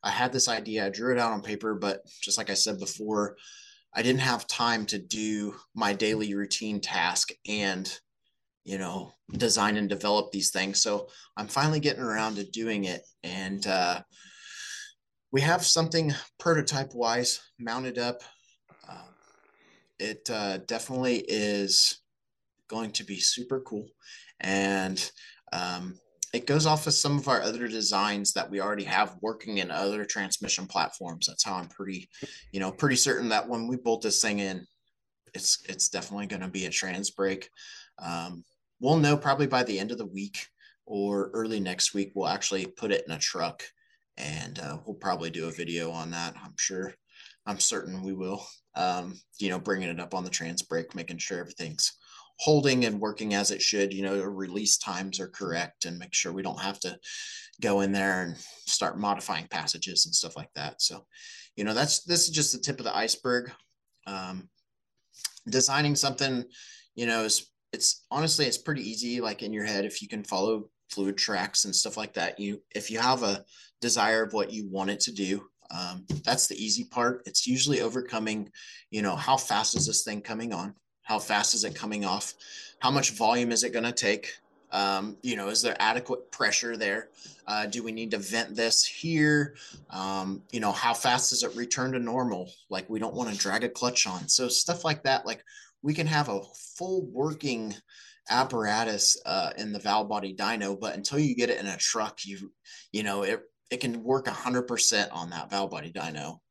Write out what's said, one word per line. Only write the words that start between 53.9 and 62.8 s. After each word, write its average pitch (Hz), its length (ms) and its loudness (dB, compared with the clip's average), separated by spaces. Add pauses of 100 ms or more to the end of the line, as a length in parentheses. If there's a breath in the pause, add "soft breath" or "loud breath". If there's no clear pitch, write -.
you 98 100 -4
know, 98 140 0
the 95 100 -2
release 95 500 0
times 95 440 -4
are - 80 -8
correct, 87 560 -4
and 87 120 -8
make 87 160 -12
sure 85 200 0
we 95 80 -4
don't 92 180 -4
have 95 220 -4
to 87 180 -6 (600 loud breath)
go 101 180 4
in 98 140 4
there 95 300 2
and 82 120 -6 (300 loud breath)
start - 340 0
modifying 95 480 -2
passages 82 580 0
and - 80 -6
stuff - 220 0
like 80 180 -12
that. 73 280 -4
So, - 240 -2 (500 loud breath)
you 107 80 -4
know, 107 100 0
that's, 147 300 2
this 170 220 4
is 170 60 -2
just 151 200 2
the - 80 -2
tip - 180 -2
of 117 60 -8